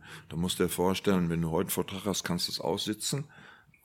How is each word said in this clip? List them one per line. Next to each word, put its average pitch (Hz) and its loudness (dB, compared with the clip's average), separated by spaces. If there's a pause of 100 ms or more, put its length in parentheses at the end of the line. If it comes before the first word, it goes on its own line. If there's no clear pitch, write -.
(280)
Da - -12
musst 90 0
du 98 4
dir 87 4
vorstellen, 90 2
wenn 82 0
du 82 0
heute 87 2
einen - -8
Vertrag 92 -2
hast, 98 0
kannst 87 -2
du - -8
es - -4
aussitzen. 107 -2 (600)